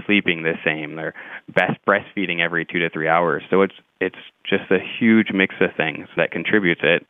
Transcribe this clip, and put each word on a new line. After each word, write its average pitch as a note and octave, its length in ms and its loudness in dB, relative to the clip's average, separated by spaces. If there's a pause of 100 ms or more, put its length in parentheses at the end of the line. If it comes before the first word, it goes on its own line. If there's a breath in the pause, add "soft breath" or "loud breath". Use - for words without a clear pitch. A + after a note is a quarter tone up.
sleeping F2 380 0
the D#2+ 100 0 (100)
same. D#2 320 -4
They're D#2+ 180 -8 (400 loud breath)
best F2 320 0
breastfeeding G2 540 -2
every E2+ 240 0
two F2+ 160 -4
to E2+ 100 0
three D#2+ 200 -2
hours. D#2+ 400 2
So F#2+ 120 4
it's, F#2+ 120 0 (260)
it's F#2+ 160 -4 (300)
just - 260 -2
a F#2 80 4 (180)
huge A2 360 4
mix F#2+ 260 0
of F2+ 160 2
things - 400 -4
that E2 160 0
contributes F2 540 0
it, E2 240 2